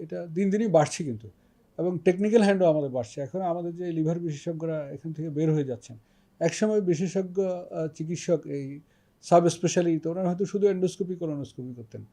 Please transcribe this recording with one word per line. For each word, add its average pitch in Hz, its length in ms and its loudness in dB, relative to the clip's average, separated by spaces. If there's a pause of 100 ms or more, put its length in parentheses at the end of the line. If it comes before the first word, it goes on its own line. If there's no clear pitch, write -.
এটা 175 260 -10
দিন 185 240 0
দিনই 214 160 2
বাড়ছে 165 380 2
কিন্তু, 110 260 -8 (480)
এবং 175 200 -2
টেকনিক্যাল 208 440 4
হ্যান্ডও 196 240 6
আমাদের 151 240 4
বাড়ছে। 123 300 -6
এখন 143 200 -6
আমাদের 170 360 -4
যে 175 160 -6
লিভার 165 260 0
বিশেষজ্ঞরা 160 720 -6
এখান 160 220 -10
থেকে 156 180 -6
বের 156 220 2
হয়ে 151 120 2
যাচ্ছেন, 117 340 -8 (420)
একসময় 208 400 2
বিশেষজ্ঞ, 180 640 0
আ, 175 500 -4
চিকিৎসক 160 520 -2
এই 143 340 -8 (420)
সাব 175 260 6
স্পেশালিটি, 165 600 0
ওনারা 180 200 -2
হয়তো 180 160 0
শুধু 202 240 2
এন্ডোস্কোপি, 185 460 -2
কলোনোস্কোপি 143 600 -8
করতেন, 110 380 -16